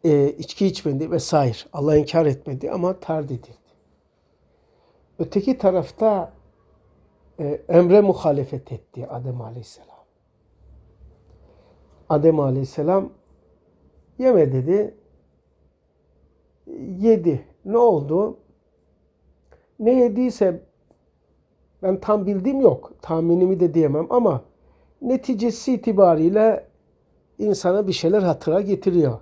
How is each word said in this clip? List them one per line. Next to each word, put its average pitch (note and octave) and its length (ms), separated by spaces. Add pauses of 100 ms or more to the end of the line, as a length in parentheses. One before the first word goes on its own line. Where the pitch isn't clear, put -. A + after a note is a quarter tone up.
Ee, D3 260
içki - 360
içmedi D3+ 460
vesaire. C#3 460 (160)
Allah D3 240
inkar D#3 280
etmedi C3+ 460
ama F#3 280
tard D#3 300
edildi. - 280 (1600)
Öteki G3+ 380
tarafta, F#3+ 760 (1040)
e, D3 280
emre F3 340
muhalefet C#3+ 680
etti B2 360
Adem B2 340
Aleyhisselam. - 640 (2000)
Adem D#3 300
Aleyhisselam, C#3+ 720 (1040)
"Yeme." G3 340
dedi. F3+ 420 (2000)
Yedi. F3+ 460 (200)
Ne G#3 120
oldu? G3 640 (1400)
Ne A#3 200
yediyse A3 640 (1200)
ben F#3+ 160
tam G#3+ 260
bildiğim G#3 360
yok. E3 400
Tahminimi E3+ 580
de E3 140
diyemem D#3 360
ama A3 340 (580)
neticesi B3 720
itibariyle G3 920 (720)
insana G3 500
bir F#3 60
şeyler F#3+ 280
hatıra E3+ 400
getiriyor. F3 600